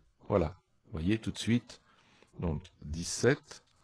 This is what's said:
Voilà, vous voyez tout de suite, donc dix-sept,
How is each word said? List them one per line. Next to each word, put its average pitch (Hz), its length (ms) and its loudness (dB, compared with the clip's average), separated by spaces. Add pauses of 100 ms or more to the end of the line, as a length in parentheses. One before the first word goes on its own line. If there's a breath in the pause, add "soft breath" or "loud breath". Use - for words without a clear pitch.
(280)
Voilà, 90 280 2 (300)
vous - 60 -20
voyez 98 260 0
tout 101 120 -6
de - 80 -6
suite, - 440 0 (560 soft breath)
donc 80 240 -2 (200)
dix-sept, 85 800 0 (180)